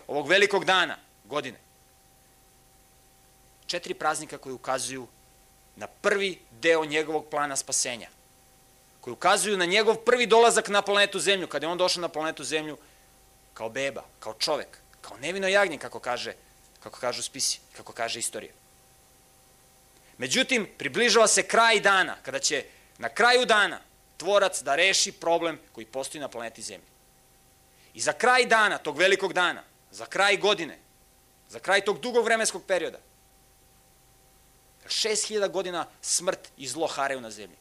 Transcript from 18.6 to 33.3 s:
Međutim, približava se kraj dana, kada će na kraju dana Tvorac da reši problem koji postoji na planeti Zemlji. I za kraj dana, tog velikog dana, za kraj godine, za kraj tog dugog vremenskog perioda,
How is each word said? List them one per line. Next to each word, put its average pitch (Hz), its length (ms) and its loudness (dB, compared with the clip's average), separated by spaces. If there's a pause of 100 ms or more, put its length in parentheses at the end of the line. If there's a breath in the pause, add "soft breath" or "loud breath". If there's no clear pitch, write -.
Međutim, 214 600 0
približava 208 500 2
se 185 200 2
kraj 226 320 4
dana, 180 420 2
kada 135 180 -8
će 139 260 -2 (320 soft breath)
na 113 120 -6
kraju 247 360 4
dana 190 340 2 (380)
Tvorac 190 440 2
da 139 140 -2
reši 185 360 2
problem 165 480 -2 (120)
koji 110 140 -16
postoji 135 360 -10
na 131 60 -8
planeti 117 340 -12
Zemlji. 98 260 -14 (1080 soft breath)
I - 80 -12
za 147 120 0
kraj 247 320 4
dana, 208 320 4
tog 143 200 -6
velikog 190 360 4
dana, 165 300 0 (280)
za 113 140 -14
kraj 196 320 2
godine, 165 420 -2 (720)
za 110 100 -18
kraj 196 260 0
tog 196 140 -2
dugog 233 260 0
vremenskog 226 380 -2
perioda, 165 360 -4 (1900)